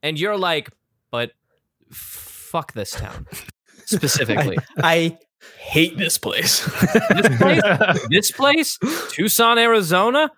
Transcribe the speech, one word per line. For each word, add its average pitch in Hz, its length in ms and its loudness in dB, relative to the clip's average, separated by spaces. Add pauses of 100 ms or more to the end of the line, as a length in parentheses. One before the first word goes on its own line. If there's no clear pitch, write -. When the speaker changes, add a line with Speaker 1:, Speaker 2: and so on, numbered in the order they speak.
Speaker 1:
And 151 180 -4
you're 208 180 -2
like, 170 320 -2 (400)
"But 120 220 -6 (580)
fuck - 840 -12
this 104 180 -8
town." - 340 -12 (300)
Speaker 2:
<laughs> - 300 -20
Speaker 1:
Specifically. 131 720 -2 (220)
Speaker 2:
I, 160 160 4
I 165 240 0 (400)
hate 165 400 0
this - 180 -2
place. - 480 -2
<laughs> - 460 2
Speaker 1:
This 165 260 4
place? - 260 4 (460)
This 185 220 2
place? 285 480 0 (320)
Tucson, 233 480 2
Arizona? 226 800 2